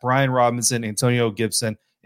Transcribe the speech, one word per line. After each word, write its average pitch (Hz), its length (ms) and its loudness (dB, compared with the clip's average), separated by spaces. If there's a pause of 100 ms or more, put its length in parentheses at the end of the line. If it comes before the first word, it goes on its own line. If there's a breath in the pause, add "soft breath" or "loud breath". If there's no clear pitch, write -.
Brian 127 300 0
Robinson, 120 540 0
Antonio 120 440 0
Gibson, 107 480 -4 (280)